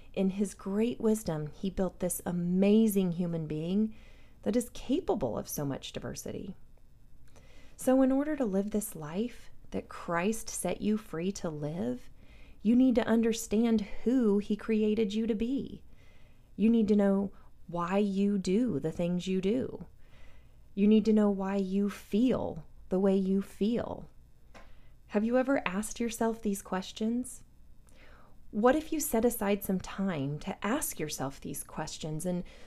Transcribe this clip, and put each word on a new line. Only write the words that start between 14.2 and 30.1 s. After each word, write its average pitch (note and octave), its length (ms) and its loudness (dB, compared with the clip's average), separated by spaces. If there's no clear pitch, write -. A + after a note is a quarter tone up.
he G#3 160 0
created G#3+ 580 2
you A3 140 0
to A3+ 80 0
be. A#3 460 -4
You G#3 140 6
need A3+ 180 6
to G#3+ 80 6
know G3 360 4
why E3+ 300 0
you G3+ 400 2
do F#3+ 420 2
the D#3 120 -2
things F3 360 -2
you F#3+ 140 0
do. G3 440 -2
You G3+ 140 4
need G#3+ 180 8
to A3 80 4
know G#3 160 6
why G3 280 -2
you G3 320 0
feel G3+ 760 0
the F#3 120 0
way F#3+ 160 4
you F#3+ 260 2
feel. - 680 -4
Have G#3+ 180 0
you A#3+ 120 2
ever C4 280 2
asked F#3+ 340 -4
yourself A3+ 420 -2
these G3 200 -2
questions? A3 800 -4
What A#3+ 260 4
if D#4 160 -4
you D4+ 80 -2
set A3+ 240 0
aside G#3 400 0
some F#3 160 0
time D3+ 580 -4